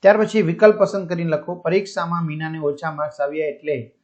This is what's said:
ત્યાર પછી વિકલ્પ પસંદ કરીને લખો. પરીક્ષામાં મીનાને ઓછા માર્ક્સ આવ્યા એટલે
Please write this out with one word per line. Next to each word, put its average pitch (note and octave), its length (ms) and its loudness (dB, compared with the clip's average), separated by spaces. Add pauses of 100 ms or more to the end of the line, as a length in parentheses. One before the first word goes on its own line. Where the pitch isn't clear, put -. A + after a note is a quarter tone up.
ત્યાર G#3 160 6
પછી G#3+ 240 2
વિકલ્પ G3 340 6
પસંદ G3 320 0
કરીને E3+ 220 -4
લખો. D#3 240 -4
પરીક્ષામાં F3 720 -2
મીનાને D#3 340 -6
ઓછા D3+ 360 -4
માર્ક્સ D3+ 260 -8
આવ્યા D3+ 260 -4
એટલે C#3+ 580 -6